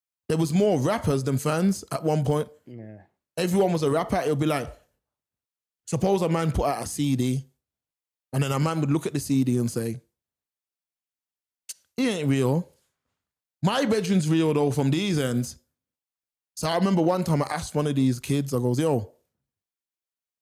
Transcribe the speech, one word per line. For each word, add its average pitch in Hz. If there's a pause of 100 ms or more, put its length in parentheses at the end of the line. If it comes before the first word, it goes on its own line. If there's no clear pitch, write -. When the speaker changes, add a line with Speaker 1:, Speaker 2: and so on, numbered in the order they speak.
(280)
Speaker 1:
there 156
was 160
more 190
rappers 160
than 131
fans 170
at 139
one 156
point. 147 (180)
Speaker 2:
Yeah. 107 (340)
Speaker 1:
Everyone 180
was 160
a 139
rapper. 165
It'll 151
be 143
like, 143 (1120)
suppose 185
a 170
man 165
put 123
out 123
a -
C 143
D, 127 (880)
and 135
then 139
a 139
man 160
would 143
look 156
at -
the 143
C 135
D 123
and 120
say, 113 (1900)
"He 254
ain't 165
real. 135 (920)
My 240
bedroom's 190
real 160
though 147
from 135
these 175
ends." 123 (1000)
So 156
I 165
remember 180
one 180
time 156
I -
asked 156
one 147
of 147
these 131
kids, 139
I 123
goes, 123
"Yo, 143 (1300)